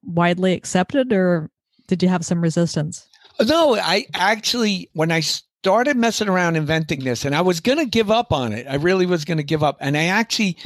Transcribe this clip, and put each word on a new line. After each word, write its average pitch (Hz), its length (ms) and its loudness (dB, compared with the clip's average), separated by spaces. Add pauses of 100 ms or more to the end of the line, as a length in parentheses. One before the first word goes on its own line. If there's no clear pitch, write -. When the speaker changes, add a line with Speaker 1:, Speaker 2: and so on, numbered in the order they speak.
Speaker 1:
widely 175 480 0
accepted, 254 600 -2
or 180 380 0 (380)
did 180 140 0
you 185 80 2
have 170 140 0
some 175 180 -2
resistance? 165 680 -2 (320)
Speaker 2:
No, 285 360 2
I 185 380 -2
actually, 208 800 -2
when 165 180 -2
I 165 100 2
started 226 760 0
messing 226 320 0
around 180 280 2
inventing 156 480 -2
this, 127 200 -2
and 139 100 -2
I 156 60 2
was 180 200 0
gonna 277 260 0
give 220 240 0
up 226 220 2
on 127 200 -2
it. 117 160 -8
I 131 60 -6
really 180 320 2
was 175 180 -2
gonna 156 200 -2
give 151 180 -2
up. 143 180 0
And 139 160 -2
I 156 100 2
actually 202 600 0